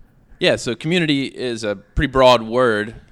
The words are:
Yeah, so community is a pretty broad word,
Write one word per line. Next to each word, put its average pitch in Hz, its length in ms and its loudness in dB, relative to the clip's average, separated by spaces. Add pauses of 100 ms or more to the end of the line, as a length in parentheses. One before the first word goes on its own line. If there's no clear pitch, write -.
(400)
Yeah, 156 160 2
so - 180 -6
community 151 540 -2
is 117 360 -8
a 104 120 -4
pretty 135 360 -4
broad 127 300 6
word, 113 540 0 (160)